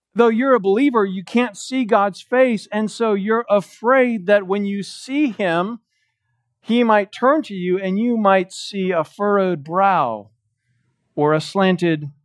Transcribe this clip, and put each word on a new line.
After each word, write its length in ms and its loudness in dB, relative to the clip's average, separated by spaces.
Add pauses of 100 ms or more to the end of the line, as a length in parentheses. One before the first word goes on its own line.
(140)
Though 140 4
you're 280 2
a 40 2
believer, 460 2
you 180 -6
can't 320 -2
see 300 -4
God's 360 0
face, 500 0
and 200 -2
so 220 -2
you're 360 -2
afraid 760 0
that 200 2
when 200 -2
you 180 -4
see 460 -4
him, 500 -2 (800)
he 240 0
might 280 2
turn 320 0
to 100 -14
you 260 -2
and 180 -4
you 200 0
might 340 2
see 400 -6
a 120 0
furrowed 600 -2
brow 680 0 (840)
or 180 2
a 60 2
slanted 720 0 (140)